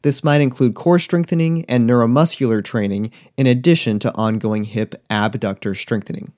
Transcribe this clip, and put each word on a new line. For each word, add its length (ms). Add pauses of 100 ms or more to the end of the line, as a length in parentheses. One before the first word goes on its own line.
This 200
might 160
include 340
core 260
strengthening 640
and 240
neuromuscular 760
training 480 (240)
in 100
addition 540
to 140
ongoing 500
hip 320 (140)
abductor 680
strengthening. 640